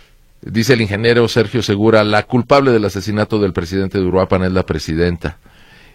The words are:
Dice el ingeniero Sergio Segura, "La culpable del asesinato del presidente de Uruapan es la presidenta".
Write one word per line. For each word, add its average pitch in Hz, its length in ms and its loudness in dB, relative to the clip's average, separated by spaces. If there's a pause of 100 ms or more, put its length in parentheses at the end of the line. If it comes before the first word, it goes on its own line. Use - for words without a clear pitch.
(400)
Dice 113 340 0
el 113 60 0
ingeniero 113 480 2
Sergio 110 340 0
Segura, 107 420 2
"La 104 180 0
culpable 135 480 2
del 110 140 2
asesinato 104 560 -4
del 98 120 0
presidente 95 460 -4
de 92 60 0
Uruapan 92 400 0
es 92 80 -2
la 92 120 0
presidenta". 82 760 -4 (560)